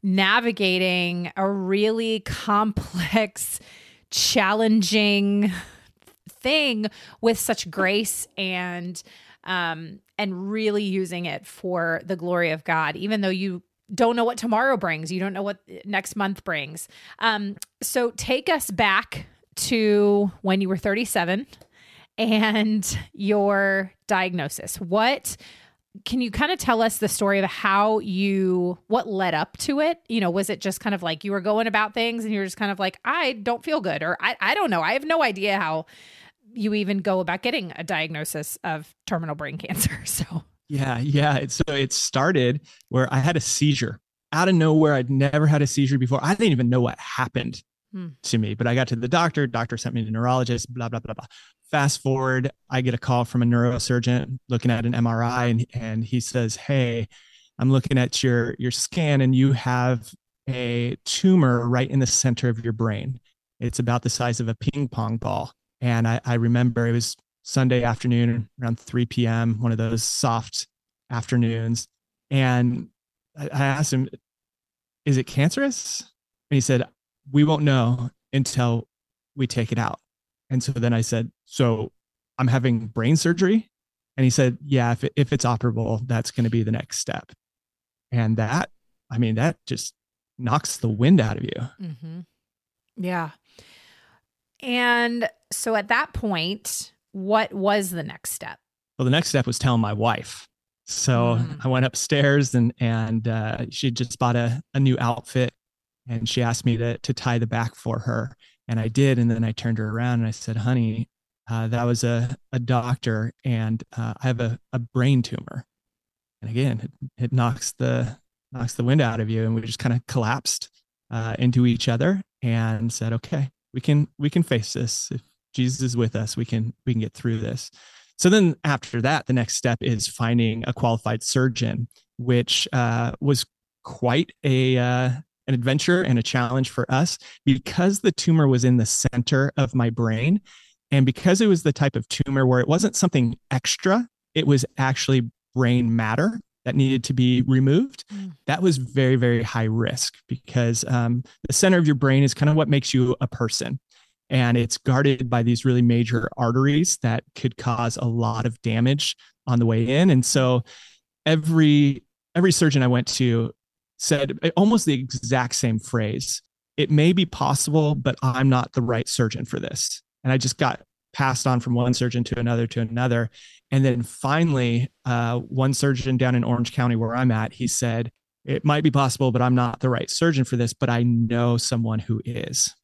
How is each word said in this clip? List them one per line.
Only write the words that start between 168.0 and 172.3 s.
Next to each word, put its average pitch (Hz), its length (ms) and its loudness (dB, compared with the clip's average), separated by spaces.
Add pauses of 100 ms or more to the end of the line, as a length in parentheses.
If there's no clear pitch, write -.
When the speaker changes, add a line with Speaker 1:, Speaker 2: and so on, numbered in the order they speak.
Speaker 2:
I'm 131 260 2
not 127 240 2
the 131 80 0
right 117 260 -2
surgeon - 380 -2
for - 140 -6
this." - 420 -6 (220)
And 131 100 0
I 135 40 2
just - 200 -2
got - 240 0 (320)
passed 131 320 0
on 127 140 4
from 120 160 -2
one 123 180 2
surgeon 120 300 0
to - 160 -4